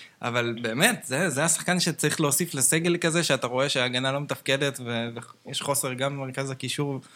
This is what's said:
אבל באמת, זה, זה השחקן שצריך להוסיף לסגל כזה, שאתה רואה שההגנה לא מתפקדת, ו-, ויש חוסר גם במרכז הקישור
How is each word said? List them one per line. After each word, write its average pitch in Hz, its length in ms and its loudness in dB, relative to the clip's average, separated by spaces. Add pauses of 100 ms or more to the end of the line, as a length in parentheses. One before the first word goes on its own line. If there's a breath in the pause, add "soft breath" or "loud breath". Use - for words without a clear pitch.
(220 loud breath)
אבל 117 400 0
באמת, 139 440 2
זה, 160 240 0
זה 135 160 0
השחקן 180 340 2
שצריך 156 420 0
להוסיף 147 340 2
לסגל 165 420 4
כזה, 170 260 2
שאתה 135 240 2
רואה 131 220 2
שההגנה 127 420 0
לא 143 100 0
מתפקדת, 135 640 0
ו-, 120 220 -2 (380)
ויש - 160 -6
חוסר 135 320 0
גם 139 240 -2
במרכז 135 340 -4
הקישור 135 480 -2 (160 soft breath)